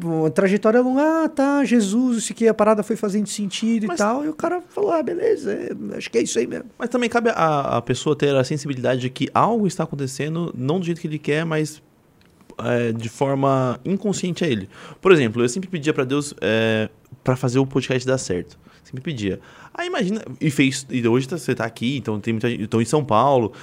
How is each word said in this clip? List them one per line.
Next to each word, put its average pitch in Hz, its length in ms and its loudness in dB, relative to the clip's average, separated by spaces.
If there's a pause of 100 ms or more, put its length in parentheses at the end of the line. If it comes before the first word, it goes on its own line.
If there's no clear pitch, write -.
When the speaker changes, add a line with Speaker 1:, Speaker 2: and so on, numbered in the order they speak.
Speaker 1:
uma 160 260 0
trajetória 202 500 4
longa. 294 440 2
"Ah, 311 40 2
tá, 285 360 2
Jesus, 233 540 2
isso - 140 -6
aqui, 226 140 0
a 220 80 2
parada 214 300 2
foi 226 100 -2
fazendo 208 320 -2
sentido 214 560 -2
e 220 60 -2
Speaker 2:
Mas 339 100 -4
Speaker 1:
tal." 233 260 0
E 302 40 -2
o 311 40 -4
cara 349 360 -2
falou, 403 240 0
"Ah, 320 100 2
beleza, 339 500 0
é, - 460 -6
acho - 100 -10
que 226 100 0
é - 40 2
isso - 160 -4
aí 247 80 0
mesmo." - 200 -8 (120)
Speaker 2:
Mas 247 100 -4
também 240 220 0
cabe 233 240 2
a, 143 440 2
a 120 40 -4
pessoa 135 320 0
ter 143 220 2
a 131 80 4
sensibilidade 131 560 -2
de 127 100 -2
que 131 240 -4
algo 202 320 4
está - 160 -2
acontecendo, 151 760 -4
não 135 220 0
do 180 80 -4
jeito 170 140 -2
que 180 80 -6
ele 151 100 -6
quer, 151 260 0
mas, 156 380 -2 (840)
é, 120 280 2
de 113 160 -6
forma 135 760 0
inconsciente 190 600 -2
a - 40 0
ele. 104 200 -2 (320)
Por 190 100 6
exemplo, 120 320 6
eu 120 60 4
sempre 185 200 -6
pedia 151 240 -2
pra 147 120 0
Deus, 139 360 -2
é, 110 480 2 (360)
pra 127 100 2
fazer 127 240 0
o 135 80 4
podcast 131 400 -2
dar 131 120 2
certo. 90 380 -6 (280)
Sempre - 180 -12
pedia. 107 380 -4 (340)
Aí 349 140 -6
imagina, 220 340 -2 (180)
e 160 80 2
fez, 135 400 0
e 120 200 0
hoje 127 200 2
tá, 185 80 -6
você 135 200 -4
tá 113 80 -4
aqui, 117 320 -4
então 107 240 -4
tem 113 140 -2
muita 110 140 -2
gente, 120 140 -4
eu 107 60 -6
tô 113 120 2
em 117 40 2
São 151 200 0
Paulo, 120 480 2 (100)